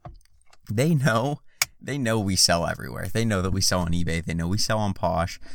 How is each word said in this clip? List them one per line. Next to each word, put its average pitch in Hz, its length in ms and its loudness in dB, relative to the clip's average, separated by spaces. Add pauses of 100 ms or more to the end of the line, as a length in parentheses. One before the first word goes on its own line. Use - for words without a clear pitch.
(680)
they 135 240 2
know, 131 460 2 (420)
they 139 160 -6
know 113 220 0
we 98 160 0
sell 85 320 2
everywhere. 82 440 -6
They 113 140 0
know 101 160 2
that 95 100 0
we 95 100 0
sell 92 180 2
on 85 140 0
eBay. 82 300 2
They 82 120 -4
know 85 120 -2
we 101 120 0
sell 110 180 0
on 104 160 0
Posh. 85 460 -2 (160)